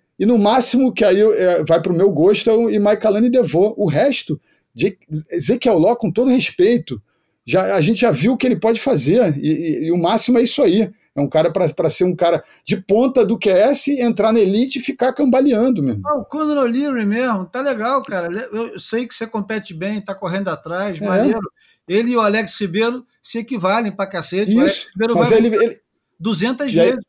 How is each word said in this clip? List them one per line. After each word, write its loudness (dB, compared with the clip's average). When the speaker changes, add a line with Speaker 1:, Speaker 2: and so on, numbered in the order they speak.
Speaker 1:
e -2
no 4
máximo 2
que 0
aí, 4
é, 2
vai 2
pro -2
meu 4
gosto 2
é 4
o 2
Imai 2
Kalani 2
Devô. 2
O 0
resto, -2
Jake, -4
Ezequiel 0
Ló, 4
com -4
todo 0
respeito, 0
já, 0
a 2
gente 0
já 4
viu 0
o 0
que -2
ele 0
pode 0
fazer, 0
e, -4
e, -2
e -2
o 0
máximo 0
é 4
isso -2
aí. 2
É -2
um 0
cara 2
pra, 0
pra -2
ser 0
um 0
cara 0
de -2
ponta 2
do 0
Q -2
S, 2
entrar 2
na 2
elite 2
e -8
ficar -2
cambaleando 2
mesmo. -2
Speaker 2:
Ah, -2
o -8
Conor -2
O'Leary -2
mesmo, -2
tá -8
legal, -2
cara. -6
Ele, -6
eu -8
sei -6
que -12
você -8
compete -8
bem, -8
tá -10
correndo -6
atrás, -8
Speaker 1:
É. -6
Speaker 2:
maneiro. 0
Ele 0
e 0
o 2
Alex -2
Ribeiro -2
se -10
equivalem -2
pra -6
cacete. -2
O 4
Alex 4
Speaker 1:
Isso, -6
Speaker 2:
Ribeiro -2
Speaker 1:
mas 2
Speaker 2:
vai 6
Speaker 1:
ele, 2
ele 0
Speaker 2:
duzentas -2
Speaker 1:
e 2
aí 4
Speaker 2:
vezes -2